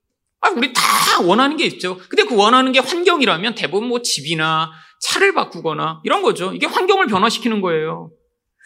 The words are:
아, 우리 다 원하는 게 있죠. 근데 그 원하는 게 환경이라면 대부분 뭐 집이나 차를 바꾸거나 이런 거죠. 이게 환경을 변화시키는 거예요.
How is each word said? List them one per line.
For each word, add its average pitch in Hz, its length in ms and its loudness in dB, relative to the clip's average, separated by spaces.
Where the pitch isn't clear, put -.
아, - 100 2
우리 262 220 -2
다 - 100 0
원하는 247 340 2
게 285 100 -2
있죠. 180 320 -6
근데 403 160 2
그 254 100 -2
원하는 254 380 4
게 254 60 4
환경이라면 262 760 0
대부분 190 340 -4
뭐 240 140 -4
집이나 160 720 -2
차를 392 340 0
바꾸거나 160 720 -4
이런 320 180 0
거죠. 190 320 0
이게 185 120 -4
환경을 381 400 2
변화시키는 220 540 0
거예요. 165 500 -4